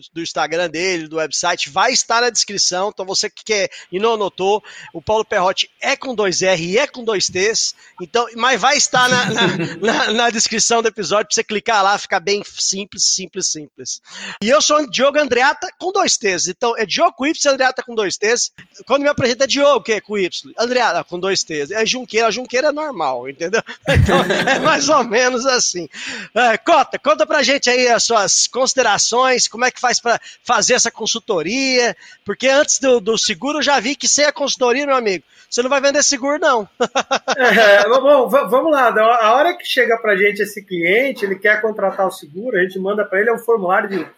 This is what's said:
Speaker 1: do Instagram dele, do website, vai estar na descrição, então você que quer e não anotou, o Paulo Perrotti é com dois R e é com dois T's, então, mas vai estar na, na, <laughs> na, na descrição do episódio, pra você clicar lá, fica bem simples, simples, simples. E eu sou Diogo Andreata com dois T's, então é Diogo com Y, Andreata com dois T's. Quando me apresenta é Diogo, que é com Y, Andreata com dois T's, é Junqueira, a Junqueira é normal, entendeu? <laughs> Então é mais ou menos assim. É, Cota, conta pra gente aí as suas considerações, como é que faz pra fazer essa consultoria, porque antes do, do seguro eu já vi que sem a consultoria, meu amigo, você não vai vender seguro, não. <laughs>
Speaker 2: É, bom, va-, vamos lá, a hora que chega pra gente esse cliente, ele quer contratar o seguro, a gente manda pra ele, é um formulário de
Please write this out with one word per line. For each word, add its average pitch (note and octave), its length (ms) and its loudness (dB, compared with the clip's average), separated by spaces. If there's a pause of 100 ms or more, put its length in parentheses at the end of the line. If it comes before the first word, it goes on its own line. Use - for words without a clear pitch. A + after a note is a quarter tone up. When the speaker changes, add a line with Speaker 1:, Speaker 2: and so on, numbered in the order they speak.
(140)
Speaker 1:
do E3 80 -10
Instagram E3 480 -4
dele, E3 380 -4
do D#3 80 -14
website, D#3+ 520 -4
vai F#3+ 240 0
estar A#3 300 0
na B3 80 2
descrição, G3 600 -2
então F#3+ 180 -8
você F#3+ 200 -4
que - 160 -14
quer G3+ 280 -2 (200)
e F3+ 60 -6
não A3+ 160 2
anotou, G3 500 -2 (300)
o E3 80 -12
Paulo A3 240 0
Perrotti F#3+ 420 0 (140)
é C4+ 140 -2
com C4 180 -10
dois F#3+ 300 -2
R F#3 200 0
e F3+ 140 -2
é C#4+ 80 2
com B3+ 180 -16
dois G#3 220 -2
T's, G3 480 -2 (260)
então, A3+ 360 -2
mas A#3 260 0
vai C#4 160 2
estar B3+ 320 2
na, B3 160 2
na, A#3 220 0 (100)
<laughs> E3 240 -6
na, A3 320 0
na A#3 160 2
descrição A3+ 540 0
do A3+ 60 0
episódio, G#3 360 -2
pra - 80 -6
você A3+ 100 -2
clicar G#3 400 -2
lá, G3+ 140 2
fica - 220 -4
bem G3+ 260 -4
simples, - 720 -4
simples, F#3 360 -8
simples. - 500 -12 (380)
E G3+ 80 -4
eu C#4+ 140 4
sou D4+ 260 2
Diogo C4 300 0
Andreata C#4+ 520 0 (100)
com F4+ 120 -6
dois G4 280 0
T's, F#3 300 -2
então A#3 280 -2
é A3 80 -2
Diogo B3 280 0
com C4 120 -6
Y, D4 260 0
Andreata B3+ 300 0
com A#3 140 -14
dois G3+ 200 -2
T's. A3 360 -2 (340)
Quando C#4 160 0
me C#4+ 80 2
apresenta C4+ 360 0
é - 20 -12
Diogo, C#4 340 2
que A3+ 120 -2
é G3+ 80 -2
com G#3 180 -6
Y, D3 360 -4
Andreata A3 480 0
com F3+ 160 -10
dois F#3 240 -2
T's, D3 280 -6
é A3 120 -2
Junqueira, A3+ 440 -2
a G#3+ 40 2
Junqueira B3 360 -2
é C#4+ 40 2
normal, D#3 560 -6
entendeu? E3+ 380 -4
<laughs> - 240 -10
Então B3+ 320 4
é A3 380 0
mais C#4+ 280 2
ou C#4+ 160 4
menos B3+ 440 0
assim. F3+ 420 -2 (460)
É, A3+ 240 4
Cota, C#4+ 400 2
conta D4+ 260 2
pra D4+ 160 0
gente B3+ 280 0
aí B3 180 2
as A3+ 160 4
suas A#3 420 2
considerações, B3 1000 0
como A#3 160 -4
é B3+ 80 2
que - 80 -20
faz A#3+ 220 0
pra A#3 180 0 (240)
fazer A3+ 300 0
essa A3+ 180 0
consultoria, A3+ 1040 -2 (300)
porque A3 240 -2
antes C#4+ 300 2
do, B3+ 200 4
do G#3 180 -2
seguro B3 420 -2
eu C4 40 -2
já C4+ 160 2
vi C4 160 -4
que - 140 -4
sem D4 160 2
a D4 80 0
consultoria, B3+ 520 0
meu C4+ 120 0
amigo, G3+ 260 -2 (260)
você A#3 120 -4
não B3+ 80 -2
vai C#4 100 2
vender C#4 240 2
seguro, C#4 340 -2
não. C4 300 0 (100)
<laughs> B3 600 -2
Speaker 2:
É, G#3+ 500 6
bom, C4 400 6
va-, B3+ 160 2
vamos C#4 300 2
lá, B3+ 160 4
a A3 460 4
hora E4+ 200 2
que - 80 -18
chega A3+ 340 0
pra G#3 200 0
gente G3+ 240 0
esse G#3 200 -6
cliente, G3 640 -2
ele G3 120 -4
quer G#3+ 260 0
contratar G3+ 440 -2
o F3+ 60 -2
seguro, F#3 460 -8
a F3+ 40 2
gente F#3+ 160 -4
manda G3+ 280 -2
pra F#3+ 160 -2
ele, A3+ 80 2
é A3+ 40 2
um A3+ 60 -4
formulário G#3 480 0
de F#3 180 -6 (120)